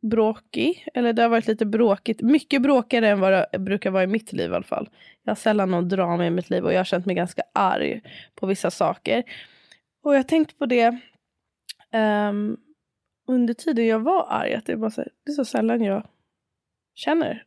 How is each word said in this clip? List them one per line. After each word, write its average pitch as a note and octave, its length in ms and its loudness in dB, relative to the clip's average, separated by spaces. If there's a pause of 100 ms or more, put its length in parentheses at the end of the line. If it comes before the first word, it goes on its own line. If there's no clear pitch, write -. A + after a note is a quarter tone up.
bråkig. A3+ 920 -2
Eller A#3+ 200 2
det A#3 80 2
har A#3 80 4
varit A3+ 180 2
lite A3 180 0
bråkigt. G#3+ 560 0
Mycket C#4 400 2
bråkigare A#3+ 480 4
än G3+ 100 2
vad F#3+ 320 4
det F#3 80 -2
brukar F#3+ 320 -2
vara F#3 120 2
i F#3 40 0
mitt A3 260 -4
liv E2+ 180 -4
i F2 40 -2
alla - 80 -2
fall. - 260 -6 (340)
Jag G#3+ 80 -4
har G#3+ 40 -2
sällan G#3 360 0
någon F3 180 0
drama F3 360 0
i E3+ 40 0
mitt F3 200 -4
liv F#3 160 -2
och - 80 0
jag F#3 60 4
har F#3 60 0
känt F3+ 200 -2
mig F#3 100 -2
ganska F3 260 -4 (120)
arg - 480 0 (340)
på - 100 -8
vissa F#3+ 260 -2
saker. F#3+ 520 -2 (800)
Och C#4+ 100 2
jag C4+ 60 4
har C4 40 0
tänkt D#4 340 0
på C#4+ 80 -2
det, A#3+ 320 2 (920)
ehm, G#3 680 0 (720)
under A#3+ 260 2
tiden A#3 320 0
jag A3 140 2
var E4 300 0
arg, - 240 -2
att A3 120 -8
det - 60 -4
är A#3 60 -2
bara A3 140 -4
så - 100 -10
här, - 80 -8 (160)
det D4 60 -8
är D4 40 -8
så C#4 100 -2
sällan A3+ 380 -2
jag G3+ 240 -4 (880)
känner D4 520 -2